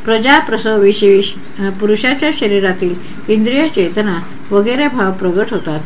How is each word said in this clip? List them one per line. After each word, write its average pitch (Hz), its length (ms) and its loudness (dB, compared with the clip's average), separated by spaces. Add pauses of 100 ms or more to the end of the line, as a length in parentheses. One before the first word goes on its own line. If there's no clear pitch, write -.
प्रजाप्रसवविषयी, 214 1160 4 (360)
अ, 196 120 -2
पुरुषाच्या 214 680 0
शरीरातील 190 560 0 (340)
इंद्रिय 240 400 2
चेतना 196 480 0 (340)
वगैरे 240 380 2
भाव 208 240 0
प्रगट 190 380 -2
होतात 156 340 -4